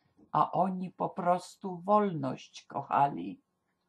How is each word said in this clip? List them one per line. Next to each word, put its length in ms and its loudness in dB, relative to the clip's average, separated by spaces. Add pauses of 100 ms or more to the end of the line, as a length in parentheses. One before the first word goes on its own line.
(320)
a 200 2
oni 380 0
po 180 -4
prostu 720 -2
wolność 880 0
kochali. 760 -2 (480)